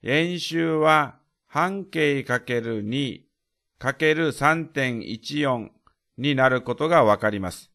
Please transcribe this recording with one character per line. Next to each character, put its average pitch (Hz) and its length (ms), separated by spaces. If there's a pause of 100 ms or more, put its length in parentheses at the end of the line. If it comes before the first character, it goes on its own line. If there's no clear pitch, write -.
円 165 320
周 160 380
は 156 400 (300)
半 185 400
径 147 380
か 123 160
け 120 200
る 113 220
二 123 420 (540)
か 139 160
け 156 200
る 156 180
三 156 360
点 127 320
一 113 400
四 127 300 (480)
に 139 160
な 131 120
る 127 140
こ 120 140
と 151 140
が 160 160
わ 104 120
か 110 140
り 104 100
ま 90 120
す。 - 220